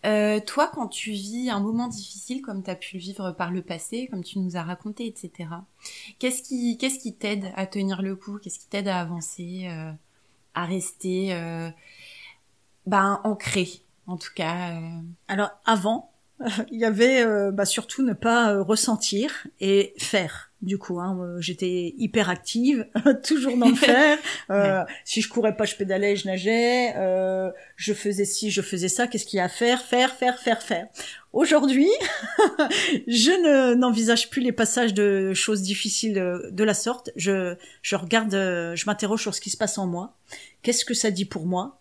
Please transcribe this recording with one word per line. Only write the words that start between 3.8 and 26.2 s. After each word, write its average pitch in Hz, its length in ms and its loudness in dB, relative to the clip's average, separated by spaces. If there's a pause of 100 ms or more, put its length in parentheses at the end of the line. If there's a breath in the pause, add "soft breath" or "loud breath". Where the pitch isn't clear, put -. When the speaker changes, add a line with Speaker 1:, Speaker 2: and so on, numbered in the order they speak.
Speaker 1:
comme 180 140 -8
tu - 160 -8
nous 180 160 -4
as 170 80 -6
raconté, 208 440 -10
et 220 100 -10
cetera, 170 480 -14 (540 loud breath)
qu'est-ce 254 220 -2
qui, 240 360 -2
qu'est-ce 269 220 -2
qui 208 140 -10
t'aide 202 440 -6
à 190 80 -2
tenir 190 360 -4
le 190 140 -4
coup ? 202 240 -14
Qu'est-ce - 200 -14
qui - 80 -20
t'aide 202 200 -4
à 190 140 -2
avancer, 175 680 -10
euh, 160 220 -10 (640)
à 175 80 -2
rester, 185 680 -4
euh, 165 360 -6 (1160 loud breath)
ben, 196 400 2
ancré, 202 560 -4 (260)
en 180 80 -8
tout - 200 -14
cas, 175 360 -4
euh ? 165 300 -10 (260)
Speaker 2:
Alors, 202 240 -2 (140)
avant, 220 420 2 (320)
<laughs> 226 320 -6
il 226 80 -8
y 226 60 2
avait, 233 380 6
euh, 202 280 2
bah, 196 140 0
surtout - 360 -2
ne 240 120 2
pas, 233 380 4
euh, 196 120 2
ressentir 220 840 0 (140)
et 196 380 4
faire. - 540 -2 (120)
Du 196 160 -2
coup, 180 200 -6
hein, 185 220 -2
euh, 175 180 -8
j'étais 180 580 -2
hyper 214 340 2
active, 240 560 0 (180)
<laughs> 269 180 6
toujours 269 340 0
dans 247 120 8
le 254 60 6
Speaker 1:
<laughs> - 0 -
Speaker 2:
faire. 294 420 8 (320 loud breath)
Euh, 196 340 4
Speaker 1:
Ouais. - 80 -8 (140 loud breath)
Speaker 2:
si - 160 -2
je - 80 -4
courais 220 260 2
pas, 214 100 0
je 196 100 -6
pédalais, 202 400 2
je 196 120 -6